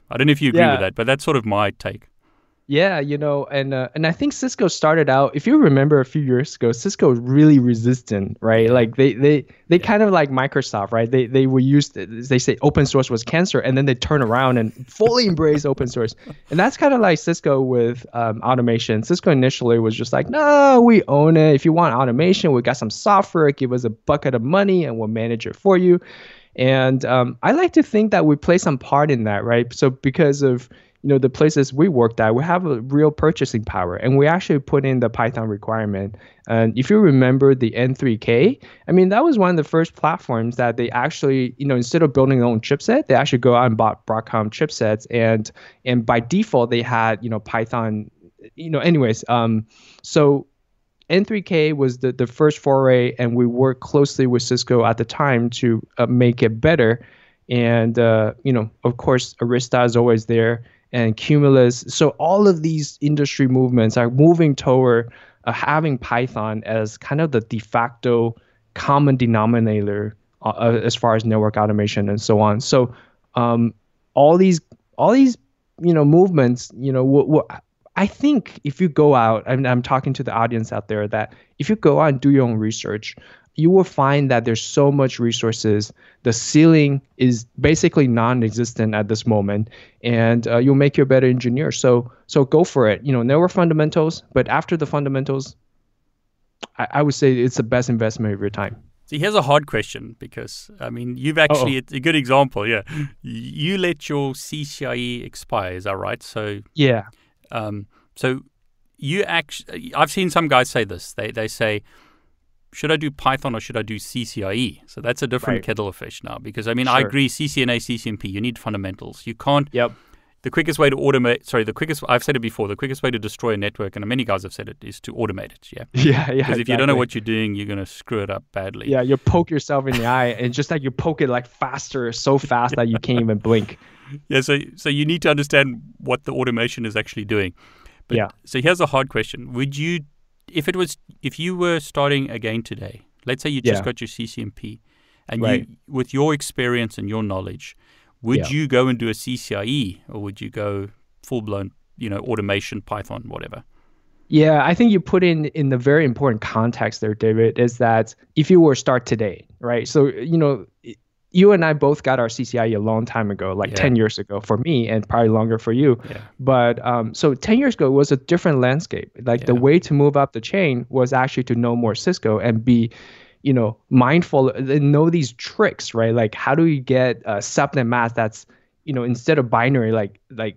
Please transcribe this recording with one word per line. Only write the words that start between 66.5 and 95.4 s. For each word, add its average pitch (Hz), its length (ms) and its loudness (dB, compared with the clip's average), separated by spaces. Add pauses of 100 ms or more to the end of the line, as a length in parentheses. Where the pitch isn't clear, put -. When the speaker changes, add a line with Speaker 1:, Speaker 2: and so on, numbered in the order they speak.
Speaker 2:
as 110 320 -4
kind - 240 -6
of 160 120 -2
the 120 80 2
de 110 180 -8
facto 120 800 -2 (380)
common 143 420 2
denominator, 107 1000 0 (260)
uh, - 60 -4
uh, 117 340 0
as 117 120 -2
far 117 200 0
as 110 120 -2
network 107 320 0
automation 104 500 -2
and 104 120 -4
so 107 200 2
on. 107 200 2
So, 127 340 0 (400)
um, 117 400 0 (400)
all 151 240 6
these, 185 220 4 (360)
all 175 160 2
these, 262 240 4 (440)
you 170 120 2
know, 156 140 2
movements, 147 720 2
you 131 160 -6
know, 131 120 0
w-, 135 220 4
w-, 151 200 2 (500)
I 190 100 0
think - 580 -2
if 143 160 -6
you 185 80 2
go 147 260 4
out, 113 320 2
and 131 220 -2
I'm 123 140 2
talking 135 320 -2
to 131 80 -8
the 117 100 -6
audience 113 400 -2
out 107 160 -8
there, 104 200 -2
that 107 260 -4 (240)
if - 100 -8
you 214 80 0
go 147 240 2
out 156 80 4
and 139 120 0
do 139 100 2
your 135 140 4
own 117 120 -2
research, 107 580 -6 (420)
you 160 140 4
will 190 120 6
find 143 480 0
that 117 140 0
there's 117 180 -2
so 143 300 2
much 135 260 0
resources. 110 760 -2 (300)
The - 100 0
ceiling 151 720 4 (140)
is 120 280 2 (160)
basically 156 460 2
non-existent 117 880 0
at 107 140 -2
this 107 180 -4
moment, 104 420 0 (360)
and, 117 420 2
uh, 117 120 0
you'll 135 180 4
make 143 200 2
you 151 60 4
a 135 40 2
better 131 200 4
engineer. 127 460 -2
So, 120 360 2 (200)
so 143 160 2
go 156 180 4
for 131 260 2
it. 101 160 -2
You 143 60 -4
know, 123 140 0
network 156 260 2
fundamentals, 160 720 0 (100)
but 127 140 0
after 151 300 -2
the 151 100 -4
fundamentals, 135 680 -6 (1200)